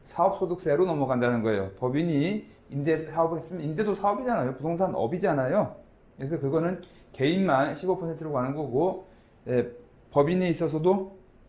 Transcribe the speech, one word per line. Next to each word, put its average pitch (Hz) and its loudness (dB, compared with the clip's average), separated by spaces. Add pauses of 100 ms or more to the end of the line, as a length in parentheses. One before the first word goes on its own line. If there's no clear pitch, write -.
사업소득세로 175 0
넘어간다는 123 0
거예요. 98 0
법인이 156 0 (220)
임대 147 0
사업을 160 0
했으면 170 -8
임대도 185 0
사업이잖아요. 202 0
부동산 170 -2
업이잖아요. 147 0 (400)
그래서 139 -4
그거는 160 0 (320)
개인만 151 2
십오 180 -2
퍼센트로 160 -6
가는 131 -2
거고, 147 -2 (400)
예, 123 0 (400)
법인에 175 2
있어서도, 170 0 (300)